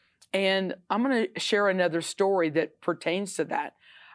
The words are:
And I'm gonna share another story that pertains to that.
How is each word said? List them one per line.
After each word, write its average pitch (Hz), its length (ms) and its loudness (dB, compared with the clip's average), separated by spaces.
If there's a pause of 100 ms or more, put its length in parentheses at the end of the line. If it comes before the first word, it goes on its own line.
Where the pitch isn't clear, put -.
(320)
And 190 420 0 (160)
I'm 208 120 0
gonna 247 240 0 (120)
share 202 300 2
another 175 340 2
story 190 480 0
that - 300 -2
pertains 175 540 -2
to 156 120 -2
that. - 280 -4 (400)